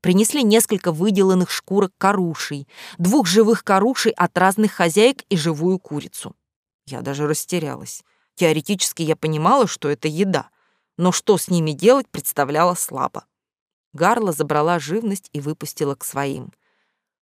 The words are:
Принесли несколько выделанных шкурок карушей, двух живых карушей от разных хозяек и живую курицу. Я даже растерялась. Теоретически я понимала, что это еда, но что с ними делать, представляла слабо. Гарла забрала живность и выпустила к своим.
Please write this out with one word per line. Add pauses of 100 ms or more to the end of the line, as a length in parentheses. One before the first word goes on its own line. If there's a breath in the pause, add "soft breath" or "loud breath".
Принесли
несколько
выделанных
шкурок
карушей, (300 loud breath)
двух
живых
карушей
от
разных
хозяек
и
живую
курицу. (520)
Я
даже
растерялась. (340)
Теоретически
я
понимала,
что
это
еда, (460)
но
что
с
ними
делать,
представляла
слабо. (680)
Гарла
забрала
живность
и
выпустила
к
своим. (760)